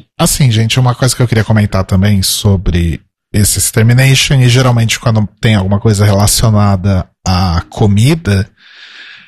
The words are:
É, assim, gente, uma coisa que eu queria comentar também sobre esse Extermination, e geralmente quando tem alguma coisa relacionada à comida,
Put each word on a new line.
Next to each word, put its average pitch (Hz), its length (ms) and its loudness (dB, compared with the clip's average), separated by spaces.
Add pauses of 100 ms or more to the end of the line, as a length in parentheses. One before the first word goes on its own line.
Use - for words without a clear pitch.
(200)
É, 160 40 0
assim, 143 280 0
gente, 113 280 0
uma 123 140 0
coisa - 220 -2
que - 60 -4
eu 120 60 0
queria 110 180 0
comentar 104 400 0
também 98 360 0
sobre 90 800 -2 (320)
esse 101 240 0
Extermination, 127 840 2
e 123 80 4
geralmente 120 500 0
quando 110 280 0 (140)
tem 110 140 2
alguma 101 240 0
coisa 107 260 0
relacionada 101 1040 0 (160)
à 92 440 -2
comida, 107 800 0 (800)